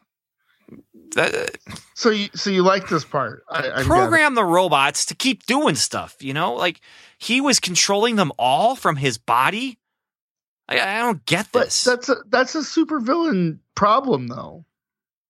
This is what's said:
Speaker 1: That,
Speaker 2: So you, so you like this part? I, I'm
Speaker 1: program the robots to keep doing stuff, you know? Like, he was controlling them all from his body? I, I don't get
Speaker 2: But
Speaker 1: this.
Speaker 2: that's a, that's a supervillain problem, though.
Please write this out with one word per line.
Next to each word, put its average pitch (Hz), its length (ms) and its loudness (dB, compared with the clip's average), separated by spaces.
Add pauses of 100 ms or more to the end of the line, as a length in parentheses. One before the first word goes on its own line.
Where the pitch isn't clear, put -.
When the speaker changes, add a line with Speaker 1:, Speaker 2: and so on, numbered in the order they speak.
(1160)
Speaker 1:
That, - 420 -2 (380)
Speaker 2:
So - 160 0
you, 208 240 -2
so 185 160 -4
you 185 120 2
like 190 260 2
this 165 160 -2
part? - 460 -6
I, - 200 -4
I'm - 160 -2
Speaker 1:
program 330 480 4
the 226 100 2
robots 165 600 2
to - 80 -8
keep - 320 -2
doing 262 280 2
stuff, 98 460 -4
you 135 140 -8
know? 175 200 -2
Like, 175 260 -4 (400)
he 240 200 0
was 277 200 2
controlling 202 560 0
them 165 220 2
all 156 360 2
from 175 220 -2
his 135 220 -2
body? 180 600 0 (920)
I, - 120 0
I 202 220 -2
don't 226 240 -4
get 175 260 -2
Speaker 2:
But 240 140 2
Speaker 1:
this. - 180 -2
Speaker 2:
that's 247 240 0
a, 254 80 2 (120)
that's 254 260 0
a 320 60 -4
supervillain 285 1000 0 (160)
problem, 208 540 2
though. 131 360 -14 (640)